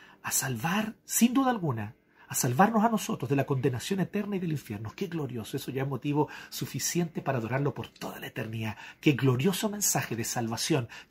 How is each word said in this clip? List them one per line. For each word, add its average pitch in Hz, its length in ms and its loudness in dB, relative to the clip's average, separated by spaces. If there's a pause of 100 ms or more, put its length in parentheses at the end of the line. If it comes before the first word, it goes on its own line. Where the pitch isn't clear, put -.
(220)
a - 100 -6
salvar, 165 640 0 (100)
sin 233 300 4
duda 269 160 6
alguna, 127 460 -2 (320)
a 139 60 -8
salvarnos 196 480 4
a 233 60 6
nosotros 214 400 -2
de 139 80 2
la 135 80 4
condenación 135 560 0
eterna 202 360 -2
y - 20 0
del 170 140 -2
infierno. 110 440 -6
Qué 196 120 -4
glorioso, 135 500 -6
eso - 120 -8
ya 131 120 -2
es 139 60 -2
motivo 143 420 2 (180)
suficiente - 720 -2
para 131 160 0
adorarlo 127 380 0
por - 140 -8
toda - 320 -12
la - 80 -10
eternidad. 110 500 -6 (240)
Qué 151 100 6
glorioso 135 560 4
mensaje 175 480 -2
de 113 80 -2
salvación, 120 640 0 (220)